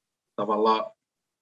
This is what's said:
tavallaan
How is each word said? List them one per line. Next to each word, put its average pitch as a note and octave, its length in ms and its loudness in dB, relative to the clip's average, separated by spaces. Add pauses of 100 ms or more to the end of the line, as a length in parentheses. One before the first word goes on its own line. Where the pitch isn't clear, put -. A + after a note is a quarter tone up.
(360)
tavallaan G#2+ 560 0 (500)